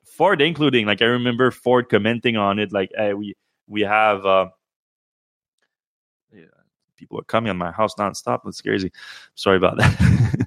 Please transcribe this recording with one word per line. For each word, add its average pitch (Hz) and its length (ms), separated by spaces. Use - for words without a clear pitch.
Ford, 180 340
including, 139 460
like, 104 160
I 117 40
remember 123 440
Ford 123 400
commenting 113 480
on 101 220
it, 101 120
like, 98 240
"Hey, 104 200
we, 101 180
we 104 160
have, 104 420
uh," 95 260
yeah, 90 120
people - 240
are - 40
coming 113 260
on 92 80
my 87 140
house 107 240
nonstop. 104 500
That's 98 160
crazy. 104 300
Sorry 95 240
about 90 200
that. - 680